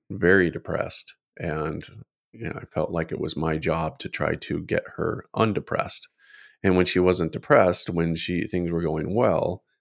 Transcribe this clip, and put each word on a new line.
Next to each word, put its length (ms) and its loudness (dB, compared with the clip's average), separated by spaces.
very 400 4
depressed, 640 -8
and, 480 -4
you 160 -14
know, 120 -8
I 60 -14
felt 260 -4
like 200 -4
it 80 -4
was 160 -6
my 220 0
job 420 -2
to 100 -8
try 260 -2
to 260 -6
get 220 -2
her 380 -4
undepressed. 760 -2
And 120 6
when 100 6
she 140 2
wasn't 320 4
depressed, 580 4
when 260 0
she, 320 -2
things 220 -2
were 120 0
going 320 -2
well, 500 2